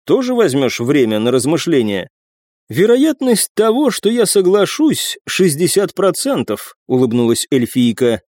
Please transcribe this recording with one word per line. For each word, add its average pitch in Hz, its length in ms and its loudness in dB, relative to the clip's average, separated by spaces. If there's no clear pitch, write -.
Тоже 247 280 0
возьмёшь 139 460 0
время 120 400 0
на 117 120 0
размышление?» 127 800 -2
«Вероятность 247 840 0
того, 226 380 0
что - 180 -2
я 233 160 0
соглашусь, 202 920 0
шестьдесят 180 680 0
процентов», 180 840 -4
улыбнулась 120 600 0
эльфийка. 120 720 0